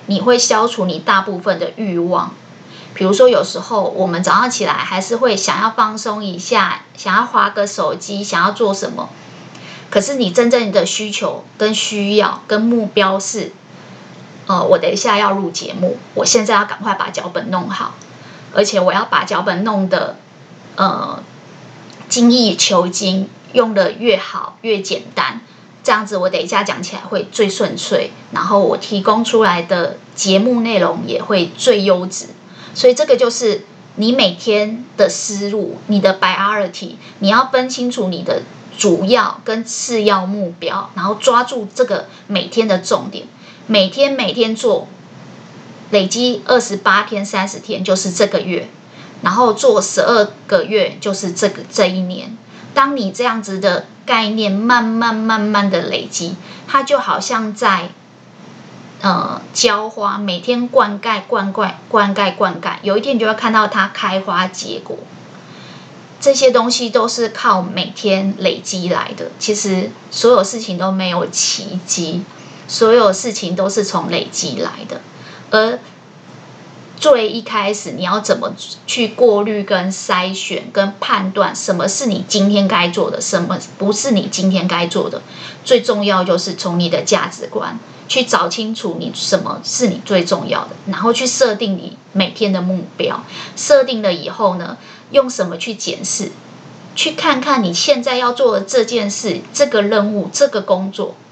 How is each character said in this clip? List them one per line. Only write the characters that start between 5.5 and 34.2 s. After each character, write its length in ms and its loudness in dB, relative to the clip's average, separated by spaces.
要 100 2
放 260 0
松 260 -6
一 140 -6
下， 440 0
想 200 -2
要 100 2
滑 240 0
个 160 -2
手 300 -2
机， 260 -8
想 220 0
要 80 2
做 200 0
什 200 -4
么。 180 -8
可 100 4
是 160 -2
你 160 0
真 180 4
正 220 2
的 120 4
需 280 -4
求 320 -4
跟 160 0
需 440 -2
要 320 0
跟 120 0
目 260 2
标 340 2
是， 320 -6
呃， 180 2
我 120 6
等 140 2
一 60 0
下 220 2
要 120 4
录 220 -2
节 200 -8
目， 260 -2
我 100 0
现 200 4
在 120 2
要 80 4
赶 160 -10
快 140 -2
把 160 -6
脚 220 -8
本 200 -6
弄 180 -4
好， 240 -6
而 120 4
且 160 0
我 120 4
要 120 0
把 180 0
脚 200 -2
本 200 -2
弄 260 0
得， 280 -2
呃， 480 -2
精 240 6
益 240 4
求 320 2
精， 400 -2
用 200 4
得 200 2
越 240 2
好 460 -6
越 180 0
简 220 -6
单， 280 -2
这 80 2
样 120 2
子 120 -4
我 120 0
等 120 -2
一 60 -4
下 180 0
讲 180 -6
起 140 -10
来 60 -12
会 280 -4
最 180 0
顺 300 -2
遂， 320 -2
然 100 -2
后 160 4
我 180 4
提 240 -4
供 240 2
出 200 4
来 180 2
的 360 -2
节 240 2
目 200 2
内 200 2
容 260 0
也 160 -4
会 340 0
最 260 4
优 240 2
质。 200 -10
所 160 6
以 40 6
这 120 0
个 100 6
就 140 4
是 340 -2
你 160 0
每 220 4